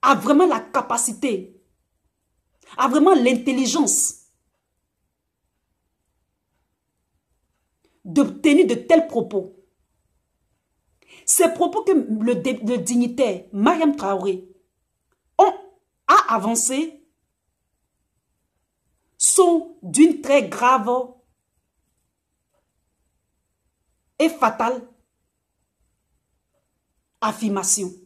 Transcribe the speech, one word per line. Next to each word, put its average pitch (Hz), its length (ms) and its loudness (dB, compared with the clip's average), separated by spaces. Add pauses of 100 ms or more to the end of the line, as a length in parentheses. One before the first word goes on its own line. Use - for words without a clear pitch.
a 277 120 2
vraiment 294 320 4
la 254 140 0
capacité, 233 920 -6 (1200)
a 269 120 0
vraiment 302 240 4
l'intelligence 254 1120 0 (3750)
d'obtenir 285 640 2
de 240 60 0
tels 320 340 2
propos ? 208 560 -8 (1600)
Ces - 280 2
propos 349 300 -2
que 370 100 2
le 233 420 0
dé-, - 260 -6
le 233 160 -2
dignitaire 240 760 -2
Mariam 294 420 2
Traoré 190 540 -6 (880)
ont, 370 160 4 (540)
a 226 280 4
avancé 233 720 -4 (2000)
sont 339 640 0
d'une 285 380 4
très 269 300 0
grave 247 420 0 (3250)
et 320 80 2
fatale 233 580 -4 (2250)
affirmation. 202 680 -4 (140)